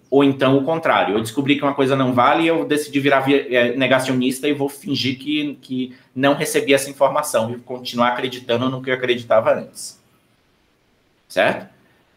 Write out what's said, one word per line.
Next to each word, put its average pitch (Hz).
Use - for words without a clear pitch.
Ou 139
então 131
o 139
contrário, 123
eu 113
descobri 139
que 143
uma 139
coisa 139
não 131
vale 139
e 165
eu 160
decidi 147
virar 139
vi-, 135
é, 120
negacionista 131
e 147
vou 139
fingir 131
que, 147
que 127
não 139
recebi 151
essa 139
informação 135
e 120
continuar 120
acreditando 127
no 127
que 131
eu 127
acreditava 123
antes. -
Certo? -